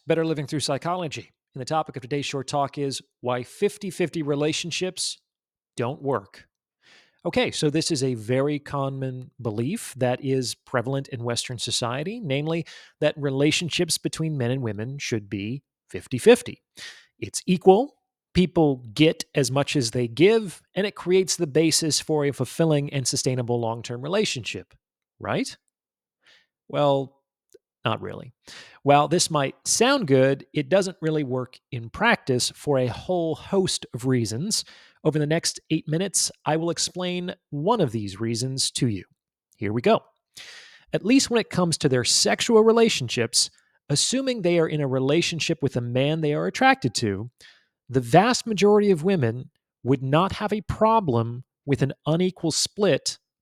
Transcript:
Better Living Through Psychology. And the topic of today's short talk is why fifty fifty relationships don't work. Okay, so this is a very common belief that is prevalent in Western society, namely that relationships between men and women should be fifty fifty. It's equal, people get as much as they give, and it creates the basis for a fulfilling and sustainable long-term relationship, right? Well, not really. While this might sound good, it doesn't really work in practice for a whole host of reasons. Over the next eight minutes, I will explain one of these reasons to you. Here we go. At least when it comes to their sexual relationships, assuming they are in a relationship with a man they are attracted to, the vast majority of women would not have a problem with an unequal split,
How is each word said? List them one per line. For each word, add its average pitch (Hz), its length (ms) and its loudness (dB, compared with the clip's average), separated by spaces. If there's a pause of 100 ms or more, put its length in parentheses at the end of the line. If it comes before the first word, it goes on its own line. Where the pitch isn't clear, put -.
Better 160 180 2
Living 156 220 -4
Through 151 140 -4
Psychology. 151 720 -4 (200)
And 135 80 -12
the 123 40 -8
topic 156 320 -4
of 123 60 -12
today's 139 220 -6
short 139 220 -6
talk 143 320 -2
is 139 240 -4 (200)
why 123 200 -2
fifty 202 480 -6
fifty 165 320 -4
relationships 151 960 -4 (580)
don't 131 240 -4
work. 135 460 -4 (800)
Okay, 180 240 0
so 151 200 0
this 151 200 0
is 135 140 -2
a 131 100 0
very 131 460 -2
common 135 720 -6 (100)
belief 120 540 -4
that 127 280 0
is 131 300 -2
prevalent 135 540 -4
in 117 160 -10
Western 120 340 -6
society, 143 640 -6
namely 156 460 -2 (340)
that 151 180 0
relationships 151 800 0
between 156 400 -4
men 120 140 0
and 135 100 -4
women 113 360 -6
should 104 300 -4
be 107 360 -6 (260)
fifty 117 280 -6
fifty. - 440 4 (560)
It's - 280 -8
equal, 190 500 4 (360)
people 151 520 2 (100)
get 156 300 4 (100)
as 135 160 2
much 139 240 0
as 123 160 0
they 123 160 -2
give, 185 560 2 (140)
and 196 100 0
it 196 80 -6
creates 185 400 2
the 170 140 -4
basis 151 520 2
for 151 240 0
a 143 60 0
fulfilling 143 640 0
and 131 160 -2
sustainable 123 500 -2
long-term 117 440 -4
relationship, 151 680 -4 (460)
right? 131 380 -4 (1120)
Well, 139 540 0 (640)
not 110 160 0
really. 101 320 -12 (500)
While 143 260 6
this 143 220 2
might 143 260 0 (100)
sound 247 400 2
good, 135 480 4
it 143 160 -4
doesn't 190 320 2
really 156 200 -2
work 127 360 -6 (120)
in 117 200 -10
practice 190 640 0
for 139 220 -2
a 127 80 0
whole 165 480 -4
host - 580 -2
of 120 140 -6
reasons. 127 580 0 (400)
Over 156 140 2
the 147 80 0
next 160 420 -2
eight 160 180 -2
minutes, 165 460 -2 (140)
I 151 100 2
will 165 140 -2
explain 180 640 -4 (160)
one 180 320 0
of 117 100 0
these 101 260 -6
reasons 120 520 -2
to - 160 -2
you. 98 180 -2 (540)
Here 101 120 -2
we 117 120 -2
go. 214 200 4 (920)
At 160 100 -2
least 254 240 4
when 226 140 2
it - 80 -6
comes 175 260 2
to 135 140 2
their 123 140 2
sexual - 580 4
relationships, 220 880 2 (400)
assuming 247 500 0
they 175 180 4
are 160 80 4
in 151 140 -2
a 139 80 0
relationship 147 720 0
with 131 160 0
a 120 60 -2
man 135 400 0
they 147 100 0
are 160 140 -2
attracted 262 480 2
to, 104 360 -2 (600)
the 131 100 2
vast 175 460 4
majority 208 460 4
of 156 120 0
women 131 460 0 (320)
would 127 200 2
not 156 300 2
have 208 220 -4
a 214 80 -4
problem 127 840 0 (220)
with 139 160 2
an 139 100 0 (140)
unequal 170 440 0
split, - 680 0 (240)